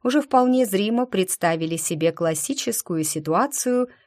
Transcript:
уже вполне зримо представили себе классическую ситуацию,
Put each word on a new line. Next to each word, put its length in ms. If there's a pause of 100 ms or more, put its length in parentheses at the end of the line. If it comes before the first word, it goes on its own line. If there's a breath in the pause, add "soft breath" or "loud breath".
уже 160
вполне 440
зримо 380
представили 720
себе 360
классическую 920
ситуацию, 840 (180 soft breath)